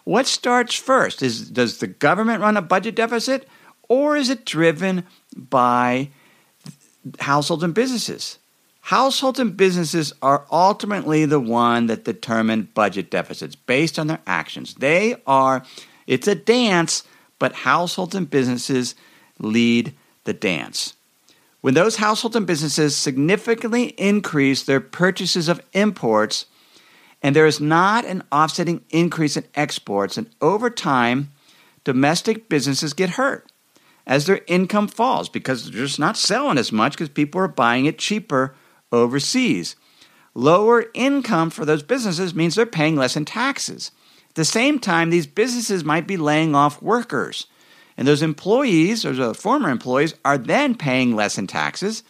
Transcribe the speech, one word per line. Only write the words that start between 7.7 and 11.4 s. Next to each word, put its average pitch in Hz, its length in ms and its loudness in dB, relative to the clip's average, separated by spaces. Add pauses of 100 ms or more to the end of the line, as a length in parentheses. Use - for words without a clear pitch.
businesses? 233 640 -4 (440)
Households 262 580 0
and 214 160 -2
businesses 175 640 0
are 139 300 2
ultimately 180 720 2
the 147 140 2
one 117 480 2